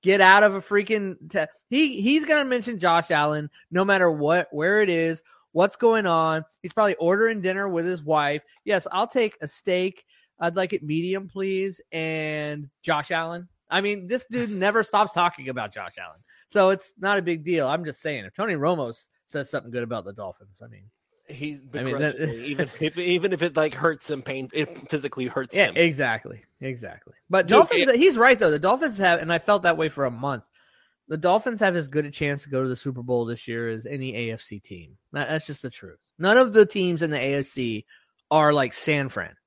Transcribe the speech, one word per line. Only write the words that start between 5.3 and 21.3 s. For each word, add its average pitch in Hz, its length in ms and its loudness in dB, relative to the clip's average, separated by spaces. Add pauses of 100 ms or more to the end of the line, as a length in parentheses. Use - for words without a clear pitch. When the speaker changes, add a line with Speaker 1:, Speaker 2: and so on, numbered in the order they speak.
Speaker 1:
what's 190 240 2
going 226 320 2
on. 160 380 2 (160)
He's 175 100 -12
probably 208 240 2
ordering 208 460 0
dinner 190 260 -2
with 170 180 -2
his 180 160 -4
wife. 147 440 0 (180)
"Yes, 202 300 -2
I'll 208 140 0
take 226 340 -2
a 151 80 -8
steak. 185 560 -4 (340)
I'd 170 160 -4
like 185 160 -2
it 196 120 -4
medium, 180 440 -4
please. 190 540 -6 (100)
And 151 800 -6 (120)
Josh 151 300 -4
Allen." 170 380 -6 (200)
I 185 120 0
mean, 202 260 -4
this 240 240 -4
dude 233 200 -4
never 208 340 0
stops 208 260 2
talking 175 380 -2
about 120 240 -8
Josh 92 260 -14
Allen. 80 220 -18 (260)
So 190 220 4
it's 190 280 -2
not 202 200 0
a 190 40 0
big 165 220 -4
deal. 160 240 0
I'm 160 160 -2
just 151 180 -12
saying, 139 220 -8
if 92 100 -16
Tony 202 200 -4
Romo 147 380 -2
s-, - 180 -20 (180)
says 139 220 -8
something 123 220 -8
good 120 120 -4
about 113 220 -8
the 101 80 -14
Dolphins, 98 500 -16
I 117 40 -20
mean, 98 160 -20 (420)
Speaker 2:
He's 143 360 -12 (120)